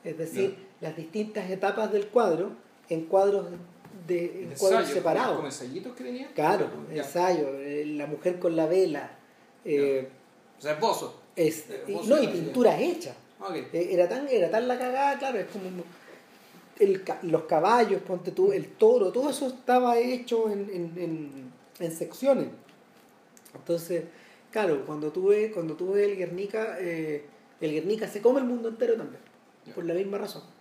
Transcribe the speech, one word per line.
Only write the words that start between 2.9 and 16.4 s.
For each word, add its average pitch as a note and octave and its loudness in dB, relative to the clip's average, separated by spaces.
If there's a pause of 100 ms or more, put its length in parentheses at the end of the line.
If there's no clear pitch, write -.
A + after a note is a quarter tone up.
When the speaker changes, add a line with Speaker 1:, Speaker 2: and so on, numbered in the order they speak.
Speaker 1:
cuadros G3 4 (640)
de, F3 -2
en E3 -10
cuadros G3 6
Speaker 2:
Ensayo, - -2
Speaker 1:
separados. F#3 2
Speaker 2:
¿como D3 -6
ensayitos C3 -10
que - -14
tenía? B3+ -8
Speaker 1:
Claro, E3+ 2 (240)
Speaker 2:
Ya. D3+ -6
Speaker 1:
ensayo, F3 2 (120)
eh, C#3+ -6
la D3 -6
mujer D#3+ -2
con E3+ 0
la D#3+ 2
vela, D#3+ 0 (520)
eh, C#3 2
Speaker 2:
Ya. - -20 (400)
O - -20
sea, D3 -4
esbozo. F#3 -2 (160)
Speaker 1:
es, - 0
Speaker 2:
Eh, - -10
Speaker 1:
y, G3+ -8
Speaker 2:
esbozo F#3 -4
Speaker 1:
no, - -
y A3 4
Speaker 2:
de - -
la F3 -2
Speaker 1:
pinturas F3 4
Speaker 2:
idea. C#4 2
Speaker 1:
hechas. - -8 (240)
Speaker 2:
Ok. F#3+ -8 (180)
Speaker 1:
Eh, E3+ 0
era F3 4
tan, C4 -4
era G#3 2
tan A#3 0
la B3 0
cagada, B3+ 0
claro, C4+ -4
es F3+ -4
como F#3+ -10 (1120)